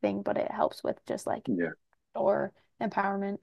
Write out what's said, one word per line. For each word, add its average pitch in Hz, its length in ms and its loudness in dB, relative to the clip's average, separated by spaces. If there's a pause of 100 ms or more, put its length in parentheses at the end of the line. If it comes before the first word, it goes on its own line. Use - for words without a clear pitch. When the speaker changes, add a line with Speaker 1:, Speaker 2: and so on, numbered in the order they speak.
Speaker 1:
thing, 202 220 2
but 196 140 0
it - 140 0
helps - 320 0
with - 220 -2
just, - 220 -4
like, - 200 -2
Speaker 2:
Yeah. 85 240 0 (440)
Speaker 1:
or 190 380 2 (280)
empowerment. 196 600 0